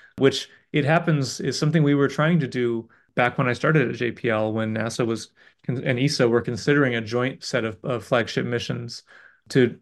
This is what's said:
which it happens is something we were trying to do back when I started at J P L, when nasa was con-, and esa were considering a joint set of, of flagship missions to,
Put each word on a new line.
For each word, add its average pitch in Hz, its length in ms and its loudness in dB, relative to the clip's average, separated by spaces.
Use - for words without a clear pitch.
which - 320 2
it 147 120 0
happens 156 540 0
is - 180 -4
something 156 240 2
we 143 140 4
were 143 120 2
trying 156 320 0
to 131 80 0
do 117 400 -2
back 123 220 2
when 131 120 0
I 120 40 2
started 147 360 2
at 123 60 -6
J 117 160 -2
P 117 180 -4
L, 110 240 0
when 110 220 -2
nasa 117 300 -2
was 113 260 -4
con-, 123 180 -4
and 123 160 0
esa 135 280 2
were 117 140 2
considering 127 540 0
a 113 60 -2
joint 123 420 -4
set 120 220 -4
of, 107 180 -8
of 120 200 -4
flagship 139 420 0
missions 120 580 -6
to, 127 200 4